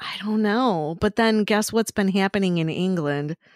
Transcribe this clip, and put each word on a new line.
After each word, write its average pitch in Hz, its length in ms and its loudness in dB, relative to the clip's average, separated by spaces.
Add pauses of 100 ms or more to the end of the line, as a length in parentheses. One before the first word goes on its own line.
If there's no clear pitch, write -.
I - 200 -10
don't 214 220 -2
know. 202 580 0
But 208 140 0
then 220 300 2
guess 214 280 0
what's 220 200 0
been 196 160 0
happening 190 500 2
in 160 100 0
England? 151 680 -2 (200)